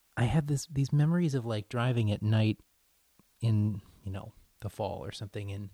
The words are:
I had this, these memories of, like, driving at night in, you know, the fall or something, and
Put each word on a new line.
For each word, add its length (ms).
I 100
had 220
this, 240
these 220
memories 400
of, 100
like, 260
driving 420
at 100
night 380
in, 400
you 80
know, 220
the 100
fall 340
or 60
something, 400
and 220